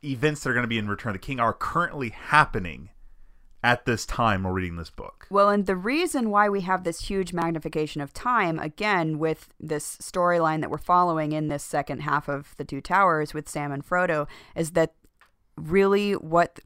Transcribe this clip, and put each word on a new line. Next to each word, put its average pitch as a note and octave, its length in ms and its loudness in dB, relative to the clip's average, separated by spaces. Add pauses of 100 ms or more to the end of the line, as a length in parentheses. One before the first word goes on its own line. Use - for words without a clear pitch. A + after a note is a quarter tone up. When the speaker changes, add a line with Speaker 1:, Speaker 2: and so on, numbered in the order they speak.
Speaker 1:
events D3 400 0
that C#3 80 -2
are B2 40 2
gonna A#2+ 120 0
be A2+ 120 0
in G#2+ 100 -2
Return G#2 260 -4
of F#2+ 60 -8
the - 60 -16
King C#3 120 -6
are A#2 140 2
currently D#3 580 -4
happening F#2 800 0 (720)
at A#2+ 220 2
this A#2 220 0
time G#2+ 360 2
we're F#2 100 -2
reading F2+ 240 -2
this E2 140 -10
book. - 380 -16
Speaker 2:
Well, G3+ 220 4
and G3+ 160 2
the G3 100 0
reason B3 540 -2
why G#3 180 4
we G3+ 140 0
have F#3 200 0
this E3+ 260 -4
huge F#3+ 260 -4
magnification D#3+ 680 -2
of C#3+ 140 -8
time, G3+ 440 0
again, D#3+ 600 0
with D#3+ 300 -2 (120)
this D#3 380 -6
storyline E3+ 640 2
that - 80 -6
we're D3+ 80 -6
following E3 540 2
in D3+ 160 -2
this D3 140 -4
second C#3+ 380 -4
half D3 260 -2
of C#3+ 300 -6
The D3 80 -8
Two C#3 160 -8
Towers F3 540 4
with D3+ 160 -8
Sam D3 200 -4
and C#3+ 160 -8
Frodo, F3 400 0 (300)
is D#3+ 160 -2
that E3 220 2 (640)
really G3 540 4
what E3+ 540 2